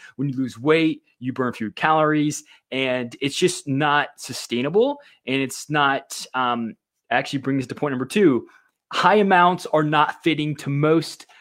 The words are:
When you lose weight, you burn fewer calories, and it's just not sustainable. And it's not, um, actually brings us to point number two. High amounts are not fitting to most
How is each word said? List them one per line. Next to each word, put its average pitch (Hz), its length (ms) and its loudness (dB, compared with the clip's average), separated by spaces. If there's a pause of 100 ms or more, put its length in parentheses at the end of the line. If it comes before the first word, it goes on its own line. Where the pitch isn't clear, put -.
(160)
When 139 140 -4
you 127 80 -6
lose 120 200 -6
weight, 156 460 2 (160)
you 127 140 -6
burn 123 200 -2
fewer 107 180 -6
calories, 151 720 2 (280)
and 127 500 -2
it's 139 140 -2
just - 320 -2
not 143 500 0
sustainable. 170 840 -2 (260)
And 135 160 0
it's - 280 -8
not, 143 640 -2
um, 120 420 -2 (340)
actually 135 300 -2
brings 135 240 -2
us 123 40 -10
to - 80 -12
point 147 160 -4
number 127 140 -4
two. 156 420 2 (460)
High 185 220 4
amounts 180 520 4
are 156 160 0
not 151 400 0
fitting 151 340 -2
to - 120 -10
most 151 560 0 (160)